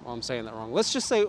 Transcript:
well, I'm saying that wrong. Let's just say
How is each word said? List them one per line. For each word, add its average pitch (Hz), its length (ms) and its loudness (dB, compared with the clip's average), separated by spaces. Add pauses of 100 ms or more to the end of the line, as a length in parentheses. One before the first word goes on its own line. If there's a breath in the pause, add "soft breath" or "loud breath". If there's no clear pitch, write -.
well, 123 100 -10
I'm 120 80 -6
saying 117 240 -4
that 110 80 -10
wrong. 110 200 -8
Let's 208 180 2
just 262 160 0
say 214 220 6